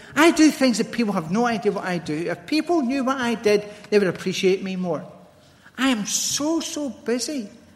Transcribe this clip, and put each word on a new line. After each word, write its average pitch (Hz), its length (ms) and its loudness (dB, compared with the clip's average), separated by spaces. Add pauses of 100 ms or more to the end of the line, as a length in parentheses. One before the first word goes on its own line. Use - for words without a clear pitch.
(140)
I 320 160 6
do 311 220 6
things 254 260 2
that - 140 -2
people 208 220 0
have 165 180 -4
no 233 140 2
idea 214 260 0
what 190 120 -4
I 180 140 -2
do. 160 160 -6
If 170 320 -6
people 311 360 0
knew 262 200 -2
what 262 140 0
I 240 180 -2
did, 208 300 2 (260)
they 208 80 6
would 202 80 2
appreciate 190 560 0
me 190 140 -6
more. 175 280 -4 (720)
I 262 120 0
am 220 180 0
so, - 540 -2
so 294 300 -6
busy, 247 580 -4 (280)